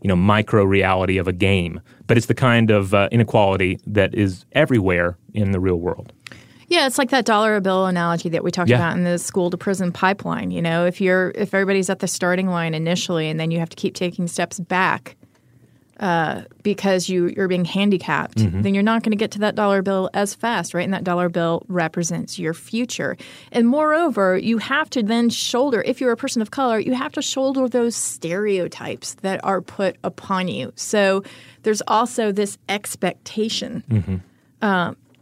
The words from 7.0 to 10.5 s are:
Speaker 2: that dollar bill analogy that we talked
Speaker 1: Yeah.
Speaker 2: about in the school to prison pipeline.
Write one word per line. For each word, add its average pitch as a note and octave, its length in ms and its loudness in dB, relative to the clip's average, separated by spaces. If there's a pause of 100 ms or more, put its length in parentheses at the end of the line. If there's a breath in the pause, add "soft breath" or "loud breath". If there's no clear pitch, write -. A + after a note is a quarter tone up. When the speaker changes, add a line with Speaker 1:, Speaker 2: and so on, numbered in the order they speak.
Speaker 2:
that B3+ 140 2
dollar G#3+ 360 4
bill F#3+ 260 2
analogy E3+ 420 0
that E3 160 -2
we F3 80 0
talked F3 180 0
Speaker 1:
Yeah. B2 60 6
Speaker 2:
about E3 200 0
in F3+ 60 0
the F3 160 0
school F3 320 -2
to F3+ 60 -4
prison F#3 340 -2
pipeline. F#3 640 -2